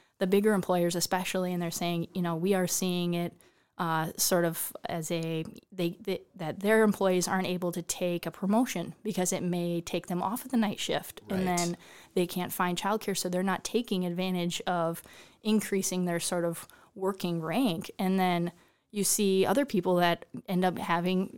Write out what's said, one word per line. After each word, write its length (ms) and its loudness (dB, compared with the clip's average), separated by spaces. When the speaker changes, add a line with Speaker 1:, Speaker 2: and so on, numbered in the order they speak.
Speaker 1:
the 80 0
bigger 260 4
employers 440 2
especially, 560 -2
and 100 -2
they're 100 -4
saying, 400 -2
you 100 -2
know, 140 0
"We 180 2
are 140 2
seeing 460 0
it, 180 -2
uh, 400 -2
sort 280 2
of 280 -2
as 220 -6
a, 340 -4
they, 280 -4
they, 200 -6
that 240 -6
their 240 6
employees 420 4
aren't 220 0
able 240 -2
to 100 -4
take 420 -2
a 60 -4
promotion 720 0
because 300 0
it 100 -2
may 380 0
take 260 -4
them 160 -2
off 220 -4
of 80 -16
the 40 2
night 220 2
shift, 500 -4
and 160 0
Speaker 2:
Right. 120 2
Speaker 1:
then 200 0
they 140 2
can't 240 -4
find 260 0
childcare, 400 -2
so 100 -2
they're 140 0
not 220 0
taking 420 -2
advantage 640 -2
of 340 0
increasing 640 0
their 160 0
sort 240 -2
of 240 -4
working 480 -2
rank." 560 0
And 200 2
then 340 2
you 100 -2
see 420 4
other 200 2
people 320 2
that 280 2
end 160 2
up 140 2
having, 600 0